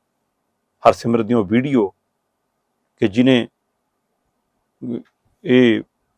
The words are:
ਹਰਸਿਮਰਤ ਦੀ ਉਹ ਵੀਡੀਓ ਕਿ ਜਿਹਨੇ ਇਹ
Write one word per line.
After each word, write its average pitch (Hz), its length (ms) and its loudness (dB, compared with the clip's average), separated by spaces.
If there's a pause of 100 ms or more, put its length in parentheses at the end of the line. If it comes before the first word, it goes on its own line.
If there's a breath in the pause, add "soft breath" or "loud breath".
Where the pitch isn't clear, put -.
(840)
ਹਰਸਿਮਰਤ 117 440 0
ਦੀ 117 80 -2
ਉਹ 113 100 0
ਵੀਡੀਓ 117 440 0 (1120)
ਕਿ 117 80 0
ਜਿਹਨੇ 120 400 0 (2000)
ਇਹ 123 380 2 (360)